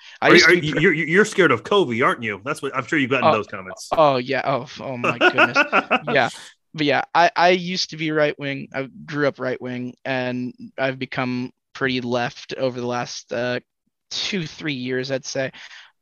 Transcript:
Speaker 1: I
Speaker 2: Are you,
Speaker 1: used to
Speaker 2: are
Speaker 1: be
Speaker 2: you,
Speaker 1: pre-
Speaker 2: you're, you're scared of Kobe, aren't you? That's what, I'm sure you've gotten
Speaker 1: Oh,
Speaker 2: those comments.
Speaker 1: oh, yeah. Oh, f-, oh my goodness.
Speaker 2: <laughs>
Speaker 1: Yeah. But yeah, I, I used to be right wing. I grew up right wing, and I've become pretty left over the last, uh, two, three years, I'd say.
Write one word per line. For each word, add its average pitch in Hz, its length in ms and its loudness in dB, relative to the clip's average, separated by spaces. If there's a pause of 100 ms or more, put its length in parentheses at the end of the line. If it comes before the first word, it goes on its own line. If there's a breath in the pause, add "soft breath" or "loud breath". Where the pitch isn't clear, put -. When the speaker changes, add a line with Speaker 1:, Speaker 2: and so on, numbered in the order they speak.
(260 loud breath)
Speaker 1:
I 147 40 8
Speaker 2:
Are - 20 8
you, - 40 10
Speaker 1:
used 165 100 8
to 160 60 8
Speaker 2:
are 151 100 6
Speaker 1:
be 151 60 -2
Speaker 2:
you, 151 60 -2
Speaker 1:
pre- 143 80 -2
Speaker 2:
you're, 175 120 4
you're 160 320 4
scared 175 260 4
of 117 120 0
Kobe, 123 380 0
aren't 151 220 0
you? 104 200 -6
That's 147 180 -6
what, 127 140 -6
I'm 127 100 -4
sure 165 120 -2
you've 131 140 0
gotten 135 180 2
Speaker 1:
Oh, 147 40 6
Speaker 2:
those 104 140 -2
comments. 95 480 -14
Speaker 1:
oh, 143 220 4
yeah. 127 260 -4
Oh, 131 200 -2
f-, - 180 -14
oh 123 160 -8
my 123 220 -2
goodness. 311 380 4
Speaker 2:
<laughs> 240 540 0
Speaker 1:
Yeah. 127 180 2 (440 loud breath)
But 151 120 -2
yeah, 131 180 2 (100)
I, 170 220 6
I 175 140 6
used 180 420 0
to 160 60 -14
be 156 140 -4
right 151 260 2
wing. 139 360 -8
I 135 160 -6 (160)
grew 147 220 0
up - 120 -2
right 127 220 -4
wing, 123 420 -8
and 127 500 -4 (240)
I've 135 220 -2
become 127 520 -4 (220)
pretty 127 280 -2
left 120 560 -6
over 127 240 -4
the 120 60 -4
last, 123 440 -8
uh, 123 280 -4 (520)
two, - 340 -4
three 156 280 -8
years, 127 380 -4
I'd 131 140 -4
say. 135 260 -4 (500 loud breath)